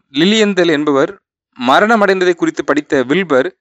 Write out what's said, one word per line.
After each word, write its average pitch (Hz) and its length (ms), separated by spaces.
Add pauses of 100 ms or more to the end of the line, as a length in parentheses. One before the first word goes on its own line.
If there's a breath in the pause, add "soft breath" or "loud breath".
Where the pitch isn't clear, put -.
(120)
லிலியந்தல் 185 600
என்பவர் 147 400 (460)
மரணமடைந்ததை 190 760
குறித்து 165 300
படித்த 143 400
வில்பர் 147 460 (120)